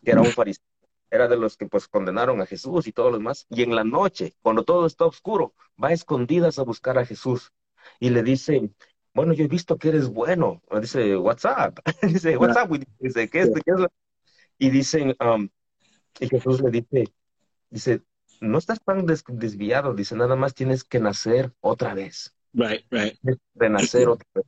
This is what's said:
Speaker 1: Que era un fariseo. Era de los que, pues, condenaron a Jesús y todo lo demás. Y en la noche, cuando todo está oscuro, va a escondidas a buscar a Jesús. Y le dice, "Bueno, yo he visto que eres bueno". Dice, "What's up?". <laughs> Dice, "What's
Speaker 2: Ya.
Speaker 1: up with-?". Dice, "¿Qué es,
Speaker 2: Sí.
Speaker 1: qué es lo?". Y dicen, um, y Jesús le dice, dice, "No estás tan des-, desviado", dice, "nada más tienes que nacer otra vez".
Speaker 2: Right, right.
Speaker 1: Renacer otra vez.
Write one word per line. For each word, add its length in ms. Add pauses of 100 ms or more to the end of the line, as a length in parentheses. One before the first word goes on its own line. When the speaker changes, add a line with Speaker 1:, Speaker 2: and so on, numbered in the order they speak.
Speaker 1:
Que 80
era 100
un 100
fariseo. 300 (480)
Era 180
de 80
los 200
que, 100
pues, 220
condenaron 520
a 60
Jesús 400
y 60
todo 180
lo 80
demás. 300
Y 140
en 140
la 80
noche, 580
cuando 220
todo 220
está 200
oscuro, 480 (280)
va 60
a 40
escondidas 680
a 60
buscar 340
a 80
Jesús. 460 (480)
Y 100
le 140
dice, 460 (440)
"Bueno, 180
yo 120
he 40
visto 300
que 120
eres 180
bueno". 540 (180)
Dice, 360
"What's 280
up?". 400
<laughs> 180
Dice, 340
"What's 200
Speaker 2:
Ya. 80
Speaker 1:
up 80
with-?". 140 (120)
Dice, 320
"¿Qué 120
es, 120
Speaker 2:
Sí. 100
Speaker 1:
qué 80
es 80
lo?". 80 (680)
Y 120
dicen, 500
um, 280 (720)
y 100
Jesús 320
le 100
dice, 420 (580)
dice, 320 (380)
"No 180
estás 240
tan 240
des-, 220
desviado", 680
dice, 220
"nada 200
más 180
tienes 300
que 140
nacer 640
otra 340
vez". 400 (180)
Speaker 2:
Right, 380
right. 260 (380)
Speaker 1:
Renacer 540
otra 260
vez. 140